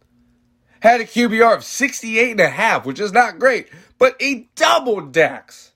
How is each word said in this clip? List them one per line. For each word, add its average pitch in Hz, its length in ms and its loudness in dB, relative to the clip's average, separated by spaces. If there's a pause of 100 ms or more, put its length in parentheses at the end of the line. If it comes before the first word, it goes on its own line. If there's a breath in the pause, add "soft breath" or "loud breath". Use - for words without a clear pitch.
(800)
had 233 200 4
a 226 40 -6
Q 240 240 0
B 220 120 2
R 226 140 6
of 135 80 -2
sixty-eight 226 720 -4
and 208 80 0
a 160 80 4
half, 160 360 -2
which 131 140 -8
is 202 140 -6
not 214 260 -2
great, 240 300 -2 (300 soft breath)
but 247 220 0
he 262 360 -6
doubled 254 560 0
Dax. 135 640 -2